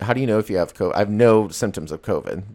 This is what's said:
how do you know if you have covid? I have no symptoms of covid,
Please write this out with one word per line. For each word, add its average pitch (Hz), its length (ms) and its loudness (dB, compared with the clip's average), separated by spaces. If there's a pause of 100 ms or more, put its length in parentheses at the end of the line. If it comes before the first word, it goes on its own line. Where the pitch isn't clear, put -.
how 117 120 -2
do 123 60 0
you 135 60 -2
know 110 140 2
if 107 100 -4
you 98 80 -2
have 85 160 -2
covid? 92 220 -2
I - 40 0
have 101 120 0
no 110 380 4
symptoms 85 420 -6
of 78 100 -10
covid, 85 420 -6 (120)